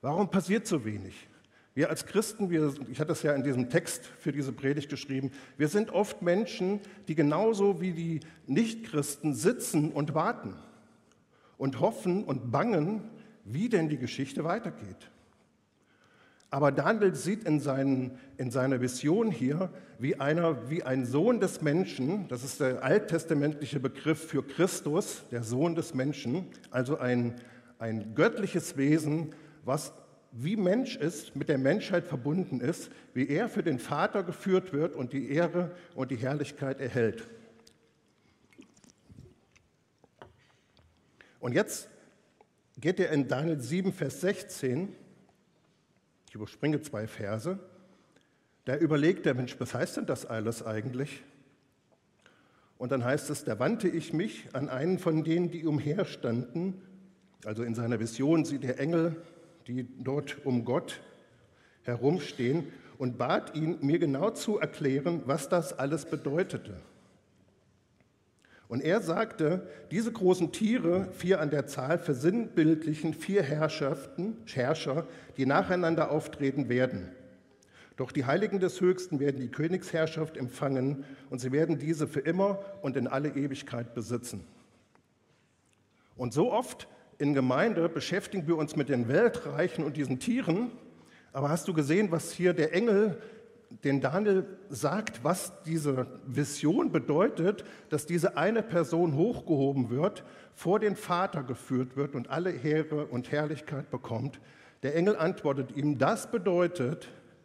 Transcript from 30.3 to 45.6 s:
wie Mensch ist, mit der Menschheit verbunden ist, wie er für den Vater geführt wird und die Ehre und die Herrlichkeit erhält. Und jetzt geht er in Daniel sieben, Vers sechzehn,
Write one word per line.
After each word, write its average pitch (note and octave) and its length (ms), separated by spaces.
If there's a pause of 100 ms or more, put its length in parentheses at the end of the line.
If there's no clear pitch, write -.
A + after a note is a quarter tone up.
wie E3 200
Mensch G#3 400
ist, - 400
mit C#3 100
der D3 100
Menschheit E3 480
verbunden C#3+ 540
ist, B2+ 320 (220)
wie C3 160
er F3+ 180
für G#3 160
den D3+ 160
Vater F#3+ 420
geführt F#3 520
wird D3+ 200
und B2 200
die C3 180
Ehre E3+ 400 (220)
und C3 180
die C3 60
Herrlichkeit C3+ 640
erhält. A#2 440 (4000)
Und A#2+ 140
jetzt - 340 (880)
geht E3 220
er F3 120
in C#3 180
Daniel D3 320
sieben, F3+ 320
Vers - 260
sechzehn, F3+ 760 (1300)